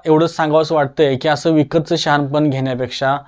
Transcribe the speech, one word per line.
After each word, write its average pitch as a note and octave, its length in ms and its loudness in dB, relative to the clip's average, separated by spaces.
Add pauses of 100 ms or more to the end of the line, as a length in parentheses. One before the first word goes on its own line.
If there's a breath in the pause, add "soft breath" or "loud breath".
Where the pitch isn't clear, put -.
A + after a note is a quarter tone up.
एवढंच E3 300 2
सांगावंसं D#3 380 0
वाटतंय C#3 420 2
की D#3 120 -2
असं D3+ 220 0
विकतचं D#3+ 460 0
शहाणपण D3 540 0
घेण्यापेक्षा C3 680 -2 (120)